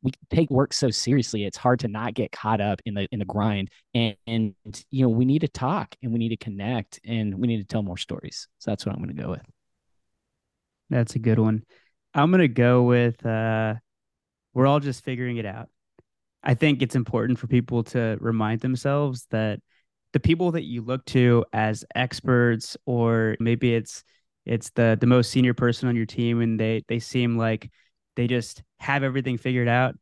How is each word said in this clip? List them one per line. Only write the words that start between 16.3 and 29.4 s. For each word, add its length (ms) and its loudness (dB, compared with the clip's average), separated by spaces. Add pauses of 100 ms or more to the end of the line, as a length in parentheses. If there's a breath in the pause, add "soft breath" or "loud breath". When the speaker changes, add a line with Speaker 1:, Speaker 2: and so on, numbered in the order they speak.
Speaker 2:
I 100 2
think 280 2
it's 140 -2
important 440 0
for 80 -10
people 380 0
to 340 -2
remind 400 -2
themselves 720 -2
that 300 -2 (500)
the 80 4
people 320 2
that 140 -4
you 160 -8
look 240 -4
to 480 4
as 320 0 (100)
experts, 920 0
or 540 2
maybe 340 2
it's, 300 -4 (420)
it's 300 -4
the, 260 4
the 60 4
most 240 6
senior 240 2
person 340 0
on 60 0
your 100 0
team 340 -2
and 200 0
they, 280 -2
they 120 -2
seem 360 -2
like 340 -2 (460)
they 120 0
just 360 -4 (160)
have 240 -2
everything 340 -2
figured 300 0